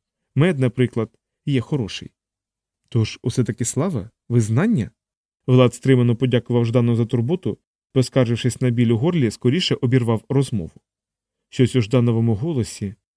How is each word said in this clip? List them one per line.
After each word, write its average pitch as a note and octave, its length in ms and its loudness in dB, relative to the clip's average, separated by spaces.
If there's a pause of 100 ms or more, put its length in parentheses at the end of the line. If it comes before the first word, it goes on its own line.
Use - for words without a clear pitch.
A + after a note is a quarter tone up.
(340)
Мед, D#3+ 240 2
наприклад, A#2+ 520 -2 (360)
є C3+ 140 0
хороший. A2+ 500 -6 (800)
Тож A2+ 340 -2
усе-таки A#2 420 -2
слава? B2+ 460 -4 (180)
Визнання? A#2+ 640 0 (560)
Влад B2+ 280 4
стримано B2 420 2
подякував A#2+ 500 0
Ждану A#2 300 2
за A#2 100 0
турботу, A#2+ 520 -4 (340)
поскаржившись A#2+ 680 0
на B2+ 100 0
біль A#2 180 2
у A#2 80 2
горлі, C#3 340 0
скоріше C3 440 -2
обірвав A#2 540 0
розмову. A#2+ 520 -2 (680)
Щось - 280 0
у B2 40 4
Ждановому A#2 540 0
голосі, G#2+ 600 -6 (220)